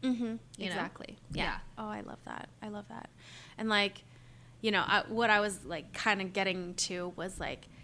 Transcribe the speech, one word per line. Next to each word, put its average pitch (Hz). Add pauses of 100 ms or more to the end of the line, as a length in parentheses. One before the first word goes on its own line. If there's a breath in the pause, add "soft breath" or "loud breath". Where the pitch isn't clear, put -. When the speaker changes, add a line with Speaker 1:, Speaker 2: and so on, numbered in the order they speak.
Speaker 1:
Mm-hmm. 247
Speaker 2:
You 226
know? -
Speaker 1:
Exactly. 180 (140)
Speaker 2:
Yeah. 180
Speaker 1:
Yeah. - (200)
Oh, 214
I 214
love -
that. - (120)
I 220
love 208
that. - (480 loud breath)
And, 220
like, 202 (560 loud breath)
you 220
know, 185
I, 202
what 226
I 208
was, 208
like, 151
kinda 196
getting 185
to 180
was, 185
like, 139 (160 loud breath)